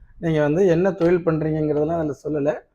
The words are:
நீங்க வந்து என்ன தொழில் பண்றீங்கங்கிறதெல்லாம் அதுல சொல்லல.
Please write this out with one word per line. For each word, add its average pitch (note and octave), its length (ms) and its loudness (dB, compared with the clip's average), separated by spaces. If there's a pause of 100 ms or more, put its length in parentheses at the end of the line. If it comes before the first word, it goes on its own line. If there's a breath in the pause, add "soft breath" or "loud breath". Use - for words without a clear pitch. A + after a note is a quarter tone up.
(220)
நீங்க D#3+ 200 0
வந்து D3+ 260 2
என்ன E3+ 240 2
தொழில் F3 340 0
பண்றீங்கங்கிறதெல்லாம் D#3 760 0
அதுல D3 200 -4
சொல்லல. D3 340 -4 (220)